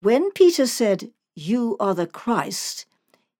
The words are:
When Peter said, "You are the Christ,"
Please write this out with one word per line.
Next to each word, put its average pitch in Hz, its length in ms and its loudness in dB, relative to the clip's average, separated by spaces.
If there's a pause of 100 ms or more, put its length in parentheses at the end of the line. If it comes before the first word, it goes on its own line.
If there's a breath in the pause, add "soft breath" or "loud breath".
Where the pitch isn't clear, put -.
When 269 300 2
Peter 349 380 4
said, 214 440 -2 (220)
"You 226 460 -2
are 196 140 0
the 170 120 -2
Christ," - 800 -6 (540)